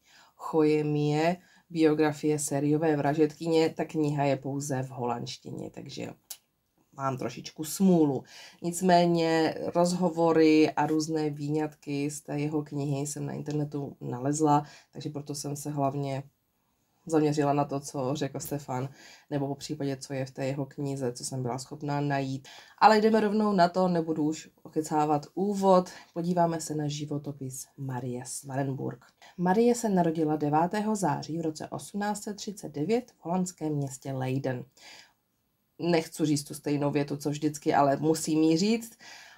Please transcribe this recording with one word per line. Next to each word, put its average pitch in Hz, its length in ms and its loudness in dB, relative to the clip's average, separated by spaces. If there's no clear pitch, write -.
Chojemie, 151 1040 2
biografie 151 720 2
sériové 147 560 2
vražedkyně, 156 760 2
ta 165 160 -6
kniha 151 380 0
je 139 140 2
pouze 139 460 -4
v 135 60 -10
holandštině, 123 800 -8
takže 117 440 -12
mám 135 240 -4
trošičku - 460 -10
smůlu. 156 600 4
Nicméně 170 920 4
rozhovory 165 960 4
a 147 160 0
různé 156 420 0
výňatky 147 840 -4
z 147 100 -12
té 147 180 -6
jeho 151 240 -2
knihy 147 440 -4
jsem 147 180 -8
na 139 80 -6
internetu 147 680 -6
nalezla, 147 640 2
takže 147 180 -10
proto 147 260 -8
jsem 143 200 -8
se 147 140 -8
hlavně 139 540 -2
zaměřila 151 440 2
na 143 120 2
to, 139 140 -4
co 139 360 -4
řekl 143 240 -6
Stefan, 135 500 -6
nebo 139 180 -2
po 139 80 -6
případě, 139 420 -6
co 135 160 -12
je 131 120 -4
v 131 60 -10
té 135 140 -6
jeho 139 200 -4
knize, 135 480 -4
co 139 120 -12
jsem 131 160 -6
byla 123 160 -4
schopná 147 440 -6
najít. 139 460 -2
Ale 214 240 6
jdeme 220 180 4
rovnou 208 340 2
na 175 160 6
to, 185 180 2
nebudu 160 360 0
už 156 260 -2
okecávat 151 720 0
úvod, 190 560 4
podíváme 170 480 0
se 151 140 -6
na 151 120 -2
životopis 147 800 -8
Marie 127 480 -6
Svanenburg. 135 800 -6
Marie 220 380 4
se 233 140 -2
narodila 165 460 2
devátého 175 600 0
září 151 420 -2
v 170 40 -4
roce 160 260 -6
osmnáct 208 560 -6
set 208 100 -8
třicet 190 380 -12
devět 214 400 -2
v - 140 -20
holandském 170 480 -2
městě 139 400 -6
Leiden. 131 520 -4
Nechci 165 460 0
říct 147 180 0
tu - 100 -14
stejnou 143 380 0
větu, 143 260 -2
co 147 120 -6
vždycky, 151 440 -2
ale 139 240 4
musím 156 460 2
ji 160 140 4
říct. 226 400 0